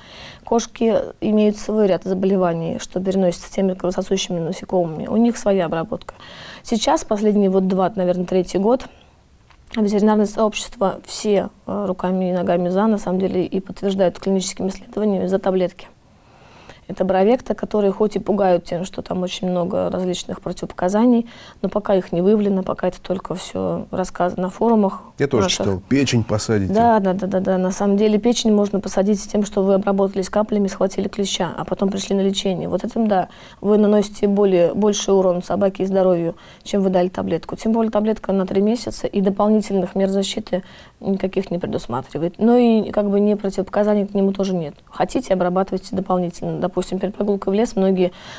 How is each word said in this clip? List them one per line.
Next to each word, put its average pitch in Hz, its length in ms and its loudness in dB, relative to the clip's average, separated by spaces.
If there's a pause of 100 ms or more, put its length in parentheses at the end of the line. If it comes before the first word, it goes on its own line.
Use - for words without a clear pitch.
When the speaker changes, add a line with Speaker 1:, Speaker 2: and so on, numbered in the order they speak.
(440)
Speaker 1:
кошки 226 520 0 (260)
имеют 214 340 2
свой 214 300 2
ряд 175 180 0
заболеваний, 185 760 0
что - 220 -8
переносится 185 500 0
теми 190 220 0
кровососущими 185 640 -2
насекомыми. 165 680 -2
У - 100 -2
них 233 220 2
своя 196 260 2
обработка. 165 500 -6 (480)
Сейчас, 269 420 0
последние 208 440 2
вот 190 200 2
два, 185 280 2
наверное, 180 300 0
третий 185 320 0
год, 226 260 2 (880)
ветеринарное 214 520 2
сообщество 208 800 -2
все, 196 420 0 (180)
э, 202 200 -4
руками 185 420 -2
и 180 40 -2
ногами 180 360 0
за, 190 180 2
на 214 120 2
самом 185 200 -2
деле, 185 280 0
и 190 140 -4
подтверждают 190 580 -2
клиническими 190 500 -2
исследованиями 196 580 -2
за 190 120 0
таблетки. 185 480 -2 (1000)
Это 190 160 -2
Бровекта, 196 500 2
которые 202 380 0
хоть 208 240 0
и - 20 -2
пугают 185 460 2
тем, 175 200 -4
что - 180 -10
там 180 200 -4
очень 180 260 -4
много 180 400 -2
различных 180 540 -4
противопоказаний, 214 840 0 (360)
но 196 60 0
пока 208 260 0
их 185 180 0
не 170 80 0
выявлено, 202 440 2
пока - 240 -4
это - 120 -6
только - 340 -6
всё 185 580 -6
рассказы 180 460 -2
на 180 120 -2
форумах 214 500 2 (180)
Speaker 2:
Я 139 100 2
тоже 107 160 2
Speaker 1:
наших. - 140 0
Speaker 2:
читал, 95 300 0
печень 127 360 2
посадите. 107 500 0
Speaker 1:
Да, 226 240 4
да, 190 160 2
да, 196 140 -4
да, 190 120 0
да. 190 160 0
На 185 140 0
самом 202 260 2
деле 208 220 4
печень 226 340 2
можно 202 280 2
посадить 196 420 0
с - 40 -4
тем, 208 200 0
что 196 160 -2
вы 196 120 4
обработались 196 540 0
каплями, 208 380 0
схватили 190 420 -2
клеща, 196 480 -4
а 160 80 -8
потом 196 240 -2
пришли 196 280 -2
на 196 40 2
лечение. 190 480 -2
Вот 180 160 -2
этим, 226 220 -2
да, 185 220 2 (320)
вы 208 180 4
наносите 208 480 2
более, 196 480 4
больший 202 420 2
урон 180 260 2
собаке 190 420 -2
и - 20 0
здоровью, 185 480 2 (300)
чем 202 180 0
вы 190 80 2
дали 185 180 2
таблетку. 185 480 -4
Тем 226 160 -2
более 226 200 0
таблетка 214 400 -2
на 190 120 2
три 196 160 0
месяца, - 460 0
и - 160 -2
дополнительных 196 720 2
мер 196 160 2
защиты 196 520 -4 (380)
никаких 190 500 -2
не 175 80 -2
предусматривает. 139 800 -6
Но 240 180 4
и 226 340 4
как 202 180 0
бы 202 120 2
ни 208 140 2
противопоказаний 202 720 0
к 208 80 -6
нему 196 180 2
тоже 196 220 -2
нет. 160 200 -4 (160)
Хотите, 196 440 -2
обрабатывайте 185 600 -2
дополнительно. 175 640 -2
Допустим, 185 400 -2
перед 190 160 -4
прогулкой 202 360 -2
в 202 40 2
лес 240 200 0
многие 190 360 2 (260)